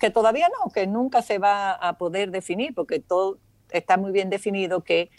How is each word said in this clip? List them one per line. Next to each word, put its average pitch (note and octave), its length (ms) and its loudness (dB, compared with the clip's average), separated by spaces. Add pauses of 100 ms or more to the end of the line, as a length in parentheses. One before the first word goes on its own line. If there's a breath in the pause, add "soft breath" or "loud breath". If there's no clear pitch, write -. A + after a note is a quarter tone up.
que G#3+ 100 2
todavía A#3 380 4
no, G#4 240 -2
que G3 140 0
nunca A#3+ 360 0
se G#3 160 -4
va G3+ 340 0
a F3 260 -4
poder F#3 320 -2
definir, F#3+ 440 -4
porque D#3+ 260 -4
todo F#3+ 380 0 (320)
está F3 280 2
muy G3 140 -2
bien F#3+ 180 0
definido, F#3+ 520 -2
que E3+ 360 0